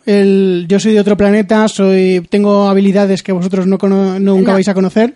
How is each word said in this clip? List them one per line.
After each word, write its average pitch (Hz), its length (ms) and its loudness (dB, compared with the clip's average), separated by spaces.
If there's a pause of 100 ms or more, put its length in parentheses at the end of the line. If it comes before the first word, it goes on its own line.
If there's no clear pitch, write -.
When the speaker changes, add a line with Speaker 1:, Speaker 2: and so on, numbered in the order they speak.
Speaker 1:
el, 196 600 0
"Yo 202 100 0
soy 220 140 -2
de 214 80 2
otro 202 160 0
planeta, 208 520 0
soy, 185 640 0
tengo 202 380 0
habilidades 196 560 0
que 196 80 -4
vosotros 185 340 -2
no 190 120 0
cono-, 196 420 -2
nunca 196 320 2
Speaker 2:
No. - 20 2
Speaker 1:
vais 190 140 0
a 196 60 0
conocer". 202 420 0